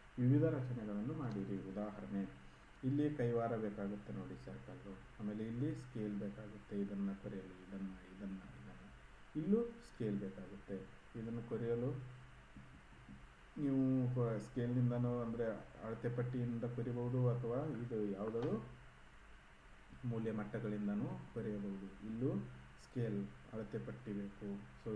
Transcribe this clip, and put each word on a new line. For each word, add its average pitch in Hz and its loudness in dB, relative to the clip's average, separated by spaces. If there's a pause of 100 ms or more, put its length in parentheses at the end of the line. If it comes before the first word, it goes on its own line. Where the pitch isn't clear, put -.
(180)
ವಿವಿಧ 139 10
ರಚನೆಗಳನ್ನು 123 2
ಮಾಡಿರಿ. 98 -2
ಉದಾಹರಣೆ, 101 -2 (600)
ಇಲ್ಲಿ 147 4
ಕೈವಾರ 117 4
ಬೇಕಾಗುತ್ತೆ 101 -2
ನೋಡಿ - -6
ಸರ್ಕಲ್ಲು, - -10 (280)
ಆಮೇಲೆ 107 -2
ಇಲ್ಲಿ 123 0
ಸ್ಕೇಲ್ 107 -2
ಬೇಕಾಗುತ್ತೆ 104 -4
ಇದನ್ನ 98 0 (100)
ಕೊರೆಯಲು, 95 -6 (140)
ಇದನ್ನ, 95 -4 (240)
ಇದನ್ನ, 101 -4 (180)
ಇದನ್ನ. - -12 (520)
ಇಲ್ಲೂ 202 6
ಸ್ಕೇಲ್ 107 0
ಬೇಕಾಗುತ್ತೆ 98 -6 (440)
ಇದನ್ನು 117 -2
ಕೊರೆಯಲು. 120 2 (1700)
ನೀವು 135 6 (300)
ಪ-, 113 4
ಸ್ಕೇಲ್ನಿಂದನೂ 123 4
ಅಂದ್ರೆ 113 0 (380)
ಅಳತೆ 113 -2
ಪಟ್ಟಿಯಿಂದ 120 2
ಕೊರಿಬಹುದು, 123 4
ಅಥವಾ 120 4 (220)
ಇದು 107 2
ಯಾವುದಾದ್ರು 113 2 (1500)
ಮೂಲೆ 113 2
ಮಟ್ಟಗಳಿಂದನೂ 104 2 (260)
ಕೊರೆಯಬಹುದು. 101 -2
ಇಲ್ಲೂ 117 2 (540)
ಸ್ಕೇಲ್, 104 0 (260)
ಅಳತೆ 110 -4
ಪಟ್ಟಿ - -6
ಬೇಕು. 101 -4 (340)
So 113 -4